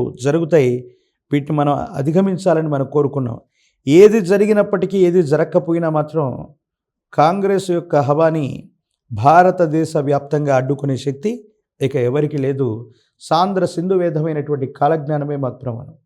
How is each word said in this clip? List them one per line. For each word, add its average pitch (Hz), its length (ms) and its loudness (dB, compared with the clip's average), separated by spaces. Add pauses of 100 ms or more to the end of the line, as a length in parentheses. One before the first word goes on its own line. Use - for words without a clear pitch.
(240)
జరుగుతాయి, 147 480 2 (580)
వీటిని 143 300 -2
మనం 143 140 0 (260)
అధిగమించాలని 165 720 0
మనం 135 120 -2 (100)
కోరుకున్నాం. 135 420 -2 (480)
ఏది 196 320 8 (140)
జరిగినప్పటికీ, 202 680 0 (100)
ఏది 175 120 2 (120)
జరగకపోయినా 165 560 0 (100)
మాత్రం 151 280 -2 (920)
కాంగ్రెస్ 190 480 0 (100)
యొక్క - 160 -4 (140)
హవాని 160 380 0 (640)
భారతదేశ 160 840 4 (180)
వ్యాప్తంగా 143 500 -2
అడ్డుకునే 135 360 -2 (100)
శక్తి 139 260 -4 (540)
ఇక 135 100 -4 (120)
ఎవరికి 147 360 -2
లేదు. 135 240 -2 (640)
సాంద్ర 180 340 0 (100)
సింధు 185 280 -2
వేదమైనటువంటి 151 640 -4 (140)
కాలజ్ఞానమే 147 640 -2
మాకు 123 200 -8
ప్రమాణం. 113 420 -12